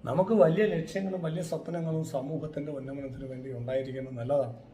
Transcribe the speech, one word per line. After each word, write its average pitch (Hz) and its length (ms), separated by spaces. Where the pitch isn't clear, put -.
നമുക്ക് 190 340
വലിയ 170 200
ലക്ഷ്യങ്ങളും 190 520
വലിയ 165 220
സ്വപ്നങ്ങളും 160 640
സമൂഹത്തിൻ്റെ 147 640
ഉന്നമനത്തിന് 135 540
വേണ്ടി 131 160
ഉണ്ടായിരിക്കുന്നത് 131 640
നല്ലതാണ്. 123 360